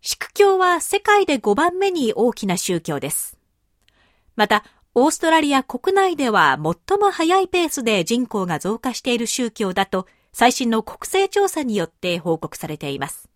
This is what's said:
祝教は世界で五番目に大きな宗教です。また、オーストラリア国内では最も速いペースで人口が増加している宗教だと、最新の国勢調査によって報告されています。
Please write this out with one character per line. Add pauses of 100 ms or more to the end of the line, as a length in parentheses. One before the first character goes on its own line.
祝
教
は
世
界
で
五
番
目
に
大
き
な
宗
教
で
す。 (1000)
ま
た、 (320)
オ
ー
ス
ト
ラ
リ
ア
国
内
で
は (280)
最
も
速
い
ペ
ー
ス
で
人
口
が
増
加
し
て
い
る
宗
教
だ
と、 (260)
最
新
の
国
勢
調
査
に
よ
っ
て
報
告
さ
れ
て
い
ま
す。